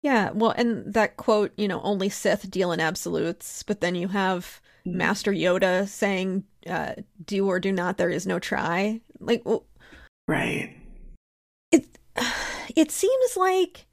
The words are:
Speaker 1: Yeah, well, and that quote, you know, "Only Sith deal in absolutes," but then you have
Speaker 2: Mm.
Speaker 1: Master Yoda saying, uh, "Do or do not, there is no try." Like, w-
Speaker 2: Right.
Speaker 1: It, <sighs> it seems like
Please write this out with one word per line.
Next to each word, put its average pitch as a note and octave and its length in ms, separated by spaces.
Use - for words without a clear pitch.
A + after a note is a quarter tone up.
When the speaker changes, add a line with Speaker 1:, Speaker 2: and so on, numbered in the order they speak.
Speaker 1:
Yeah, B3 300
well, A3+ 180
and A#3 420
that G#3+ 240
quote, G#3+ 400
you G#3 100
know, F#3 140
"Only G3 300
Sith F#3+ 400
deal F3+ 220
in D#3+ 80
absolutes," E3 800
but - 180
then F3 140
you F3+ 140
have F#3+ 520
Speaker 2:
Mm. F3+ 100
Speaker 1:
Master F3+ 360
Yoda F#3 560
saying, F#3+ 560
uh, D#3+ 300
"Do G3 240
or F#3 100
do F#3+ 140
not, F3+ 240
there F3 140
is E3+ 160
no F3+ 120
try." G3 640
Like, - 260
w- - 200
Speaker 2:
Right. - 480
Speaker 1:
It, D4 140
<sighs> - 600
it D#4 140
seems B4+ 460
like F#4 560